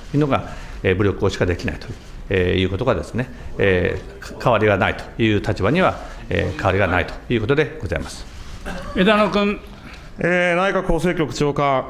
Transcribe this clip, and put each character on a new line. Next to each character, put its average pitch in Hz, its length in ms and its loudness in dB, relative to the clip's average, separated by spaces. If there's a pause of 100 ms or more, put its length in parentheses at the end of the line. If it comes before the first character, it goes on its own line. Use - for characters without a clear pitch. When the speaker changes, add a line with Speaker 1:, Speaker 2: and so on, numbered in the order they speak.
(160)
Speaker 1:
い - 20 4
う - 20 4
の 147 80 2
が、 117 220 0 (340)
え 95 80 4
ー、 90 40 2
武 104 60 0
力 98 160 2
行 98 120 2
使 - 80 -8
が 98 80 2
で 87 100 0
き - 100 -6
な 82 80 -4
い - 40 -10
と、 - 100 -12 (400)
え 90 280 2
ー、 92 40 2
い 92 60 4
う 90 40 0
こ 95 80 -4
と - 60 -2
が 123 100 2
で 80 80 -2
す - 120 -10
ね、 123 140 -2 (300)
え 90 420 2 (200)
ー、 - 0 -
か-、 - 200 -14
変 131 120 4
わ 107 80 4
り 107 60 4
が 101 100 6
な 98 140 2
い 80 60 -4
と - 80 -10 (160)
い 113 140 4
う 98 60 2
立 - 240 -2
場 110 80 4
に 175 80 4
は、 151 160 4 (320)
え 92 280 0
ー、 - 0 -
変 - 100 -2
わ 92 60 4
り 95 60 2
が 101 80 4
な 87 140 2
い 87 60 0
と - 80 -10 (180)
い 123 40 2
う 107 40 2
こ 104 80 -4
と 139 80 4
で 151 260 0
ご - 60 -6
ざ - 80 -2
い - 20 -2
ま - 100 -6
す。 - 160 -12 (720)
Speaker 2:
枝 202 200 6
野 208 140 4
君。 202 300 0 (600)
Speaker 3:
え 175 320 2
ー、 170 40 2
内 190 160 2
閣 190 140 0
法 165 140 2
制 170 160 2
局 135 180 0
長 147 200 2
官、 139 360 2